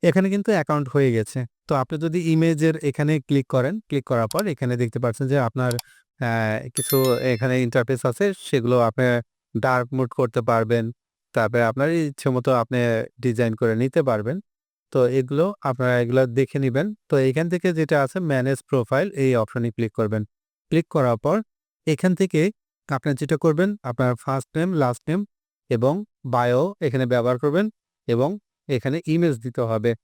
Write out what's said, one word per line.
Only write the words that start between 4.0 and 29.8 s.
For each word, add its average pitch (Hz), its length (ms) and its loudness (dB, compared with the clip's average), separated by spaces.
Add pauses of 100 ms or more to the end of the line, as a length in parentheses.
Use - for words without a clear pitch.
করার 117 240 0
পর 202 200 -2
এখানে 127 300 -2
দেখতে 120 220 -2
পাচ্ছেন 123 280 -2
যে 139 120 2
আপনার, 127 320 -2 (500)
আহ, 113 480 -2
কিছু - 280 -4 (160)
এখানে 127 500 0
ইন্টারফেস 123 420 -2
আছে, 196 340 0
সেগুলো 123 400 0
আপনি 117 240 2 (560)
ডার্ক 127 340 2
মোড 127 160 -2
করতে 123 320 -2
পারবেন। 113 500 0 (420)
তারপরে 117 300 2
আপনার 127 260 0
ইচ্ছে 156 400 -2
মতো 127 220 0
আপনি 123 260 0 (420)
ডিজাইন 117 340 0
করে 113 220 0
নিতে 131 280 0
পারবেন। 120 340 -2 (560)
তো 127 140 4
এগুলো 139 540 0
আপনারা 127 380 0
এগুলো 123 260 2
দেখে 127 340 -2
নিবেন। 135 280 0 (220)
তো 147 80 0
এখান 135 320 0
থেকে 180 240 -2
যেটা 156 300 2
আছে 135 160 -4
ম্যানেজ 135 380 0 (100)
প্রোফাইল, 139 440 0
এই 135 240 0
অপশনে 117 360 -2
ক্লিক 113 200 -4
করবেন। 107 320 -2 (460)
ক্লিক 160 180 0
করার 123 300 0
পর 160 200 0 (500)
এখান 175 280 2
থেকে 180 360 0 (380)
আপনার 143 260 -2
যেটা 147 220 -2
করবেন, 165 320 2 (140)
আপনার 123 320 0
ফার্স্ট 135 420 -6
নেম, 180 160 -2
লাস্ট 131 340 0
নেম 190 180 -2 (440)
এবং 131 340 0 (220)
বায়ো 127 560 0
এখানে 131 240 0
ব্যবহার 123 320 0
করবেন 147 280 0 (420)
এবং 135 300 0 (300)
এখানে 139 380 -2
ইমেজ 160 340 2
দিতে 123 220 -6
হবে। 113 420 0